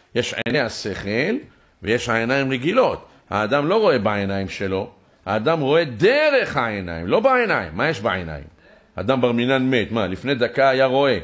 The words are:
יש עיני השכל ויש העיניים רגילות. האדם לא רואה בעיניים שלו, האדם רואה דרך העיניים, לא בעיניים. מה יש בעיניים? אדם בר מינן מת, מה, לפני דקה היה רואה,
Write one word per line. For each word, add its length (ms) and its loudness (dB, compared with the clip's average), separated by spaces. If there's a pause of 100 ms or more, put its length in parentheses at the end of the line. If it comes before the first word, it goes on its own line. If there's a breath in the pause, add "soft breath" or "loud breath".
(140)
יש 200 -2
עיני 260 0
השכל 760 -2 (460 soft breath)
ויש 260 0
העיניים 440 0
רגילות. 540 0 (240 soft breath)
האדם 380 0
לא 80 2
רואה 220 4
בעיניים 500 -2
שלו, 420 -4 (360 soft breath)
האדם 340 0
רואה 240 2
דרך 720 2
העיניים, 500 -4
לא 140 2
בעיניים. 540 0
מה 140 -2
יש 120 -4
בעיניים? 440 -4 (500 soft breath)
אדם 260 0
בר 120 2
מינן 380 0
מת, 220 0
מה, 140 0
לפני 280 -4
דקה 340 2
היה 180 4
רואה, 380 2